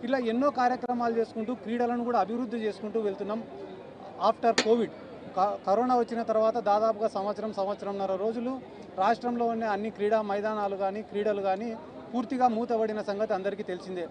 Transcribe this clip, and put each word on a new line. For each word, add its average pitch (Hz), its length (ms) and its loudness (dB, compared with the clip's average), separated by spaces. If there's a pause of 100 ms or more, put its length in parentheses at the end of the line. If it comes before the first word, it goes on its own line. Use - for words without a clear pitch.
ఇలా 247 140 0
ఎన్నో 247 320 2
కార్యక్రమాలు 247 680 0
చేసుకుంటూ 226 380 -2
క్రీడలను 240 480 0
కూడా 233 160 2
అభివృద్ధి 226 380 0
చేసుకుంటూ 214 420 -2
వెళ్తున్నాం. 208 440 -2 (880)
After 226 380 4
covid, 220 220 4 (500)
క-, 196 180 2 (100)
కరోనా 240 320 4
వచ్చిన 233 240 -2
తర్వాత 220 340 2
దాదాపుగా 214 500 4
సంవత్సరం, 208 460 -2
సంవత్సరంన్నర 196 640 -2
రోజులు 233 440 -2 (380)
రాష్ట్రంలో 233 480 2
ఉన్న 226 180 0
అన్ని 214 260 0
క్రీడా 208 320 2
మైదానాలు 208 540 0
కానీ, 196 260 -2
క్రీడలు 208 400 0
కానీ 196 340 0 (380)
పూర్తిగా 247 340 2
మూతబడిన 220 540 2
సంగతి 208 320 0
అందరికీ 196 300 -2
తెలిసిందే. 180 480 -6